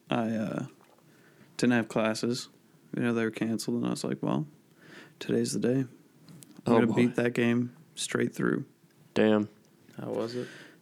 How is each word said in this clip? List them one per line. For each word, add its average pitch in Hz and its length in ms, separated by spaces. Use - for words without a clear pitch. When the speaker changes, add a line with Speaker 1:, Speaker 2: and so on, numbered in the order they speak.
Speaker 1:
I, 117 180
uh, 113 380
didn't 123 160
have 113 160
classes. 110 600
You 127 60
know, 117 120
they 113 100
were 110 60
canceled, 113 480
and 120 80
I 120 40
was 120 140
like, 131 160
"Well, 151 260
today's 120 320
the 110 80
day. 123 200
I'm 127 60
Speaker 2:
Oh, 120 80
Speaker 1:
gonna 117 140
Speaker 2:
boy. 104 60
Speaker 1:
beat 120 220
that 120 180
game 120 380
straight - 400
through." - 300
Speaker 2:
Damn. 107 340
Speaker 3:
How 120 120
was 113 240
it? 123 140